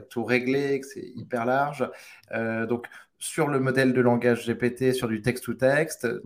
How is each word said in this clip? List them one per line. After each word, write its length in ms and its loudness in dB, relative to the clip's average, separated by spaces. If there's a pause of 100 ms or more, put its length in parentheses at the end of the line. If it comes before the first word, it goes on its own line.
tout 140 -4
régler, 560 0
que 60 -10
c'est 320 -12
hyper 280 -4
large. 400 0 (460)
Euh, 340 -2
donc, 200 -2 (340)
sur 300 -2
le 100 0
modèle 320 4
de 80 2
langage 460 4
G 100 0
P 180 0
T, 200 2
sur 160 -2
du 120 -2
text-to-text, 840 0 (180)